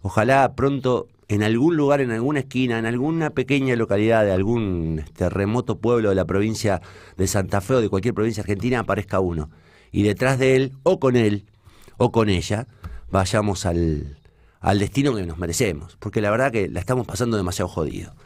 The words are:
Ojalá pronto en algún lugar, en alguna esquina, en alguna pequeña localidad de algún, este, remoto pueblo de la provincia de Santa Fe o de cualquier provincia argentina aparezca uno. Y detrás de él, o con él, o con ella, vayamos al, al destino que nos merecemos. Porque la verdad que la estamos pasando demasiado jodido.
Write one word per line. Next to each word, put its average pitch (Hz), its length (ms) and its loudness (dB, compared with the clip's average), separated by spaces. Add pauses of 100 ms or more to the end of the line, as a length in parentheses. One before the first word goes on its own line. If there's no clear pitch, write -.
Ojalá 120 540 2
pronto 127 520 0 (200)
en 104 140 0
algún 120 340 4
lugar, 143 240 4
en 123 120 0
alguna 127 300 -2
esquina, 127 360 -2
en 113 80 -2
alguna 147 460 -2
pequeña 135 440 0
localidad 110 480 2
de 101 80 2
algún, 92 720 0
este, - 260 -4
remoto 104 500 -2
pueblo 117 300 2
de 98 60 2
la 92 100 2
provincia 101 560 -2 (360)
de 95 100 0
Santa 98 320 0
Fe 131 140 -2
o 123 80 4
de 101 80 0
cualquier 98 240 -2
provincia 104 300 -2
argentina 104 380 -2
aparezca 98 380 -2
uno. 82 300 -2 (420)
Y 104 120 2
detrás 127 340 2
de 131 180 4
él, 135 180 0 (100)
o 185 160 2
con 127 180 2
él, 104 300 2 (500)
o 123 160 2
con 110 160 4
ella, 101 380 0 (440)
vayamos 98 540 0
al, 80 540 -2 (420)
al 98 180 2
destino 139 340 0
que 98 120 -4
nos 80 120 -8
merecemos. 85 600 -4
Porque 107 220 -4
la 104 100 0
verdad 131 180 0
que 107 200 -2
la - 100 -6
estamos 127 260 -2
pasando 117 300 -2
demasiado 90 320 -2
jodido. 85 480 -6 (100)